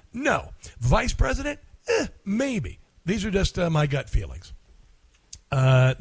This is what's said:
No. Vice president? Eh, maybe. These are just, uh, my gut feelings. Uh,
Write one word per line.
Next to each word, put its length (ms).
No. 360
Vice 320
president? 480
Eh, 200
maybe. 540
These 180
are 80
just, 260
uh, 120
my 180
gut 220
feelings. 420
Uh, 500